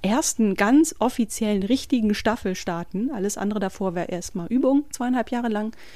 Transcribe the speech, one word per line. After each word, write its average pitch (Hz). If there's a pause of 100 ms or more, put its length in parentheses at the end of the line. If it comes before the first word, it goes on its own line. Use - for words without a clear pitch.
ersten 214
ganz 269
offiziellen, 214
richtigen 220
Staffel 208
starten. 185
Alles 202
andere 208
davor 190
wäre 175
erstmal 175
Übung, 269
zweieinhalb 247
Jahre 240
lang. 214 (220)